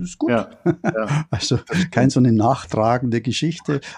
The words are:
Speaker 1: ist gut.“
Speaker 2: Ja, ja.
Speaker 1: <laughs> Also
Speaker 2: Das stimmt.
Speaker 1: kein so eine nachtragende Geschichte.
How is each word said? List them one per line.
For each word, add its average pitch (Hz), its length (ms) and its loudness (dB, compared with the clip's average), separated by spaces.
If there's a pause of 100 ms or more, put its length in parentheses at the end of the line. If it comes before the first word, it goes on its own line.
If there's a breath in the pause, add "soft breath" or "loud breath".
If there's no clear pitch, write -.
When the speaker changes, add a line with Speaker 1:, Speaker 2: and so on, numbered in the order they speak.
Speaker 1:
ist - 160 -8
gut.“ 302 140 0
Speaker 2:
Ja, 117 180 0 (160)
ja. 147 600 0
Speaker 1:
<laughs> - 20 -20
Also 117 300 -2 (100)
Speaker 2:
Das 156 80 -4
stimmt. 180 160 0
Speaker 1:
kein 131 160 4
so 135 100 2
eine 123 140 6
nachtragende 117 880 0
Geschichte. 151 580 -4 (180 loud breath)